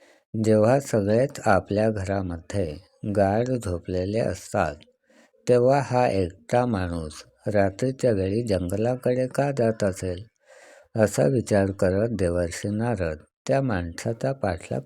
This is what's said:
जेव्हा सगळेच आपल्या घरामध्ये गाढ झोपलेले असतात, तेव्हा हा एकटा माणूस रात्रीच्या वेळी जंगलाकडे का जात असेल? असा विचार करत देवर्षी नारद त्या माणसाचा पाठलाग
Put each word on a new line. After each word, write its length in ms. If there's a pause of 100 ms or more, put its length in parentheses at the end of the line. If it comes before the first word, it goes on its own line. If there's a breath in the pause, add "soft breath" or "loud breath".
(460 soft breath)
जेव्हा 340
सगळेच 640
आपल्या 440
घरामध्ये 1040 (220)
गाढ 320
झोपलेले 720
असतात, 560 (760 soft breath)
तेव्हा 300
हा 280
एकटा 580
माणूस 480 (340)
रात्रीच्या 640
वेळी 360
जंगलाकडे 800
का 300
जात 260
असेल? 400 (720 soft breath)
असा 280
विचार 480
करत 380
देवर्षी 600
नारद 480 (300)
त्या 140
माणसाचा 680
पाठलाग 540